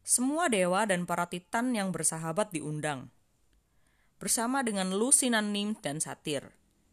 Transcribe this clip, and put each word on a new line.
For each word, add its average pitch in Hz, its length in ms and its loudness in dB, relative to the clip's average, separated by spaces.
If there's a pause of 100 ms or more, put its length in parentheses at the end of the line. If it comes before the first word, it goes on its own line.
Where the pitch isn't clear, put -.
Semua 294 480 2
dewa 196 400 2
dan 180 160 2
para 175 240 -2
titan 233 480 -2
yang 190 160 0
bersahabat 165 640 -2
diundang, 147 560 -6 (1040)
bersama 247 480 0
dengan 190 320 0
lusinan 226 560 2
Nim 208 240 -2
dan 147 240 -6
Satir. - 560 -6 (360)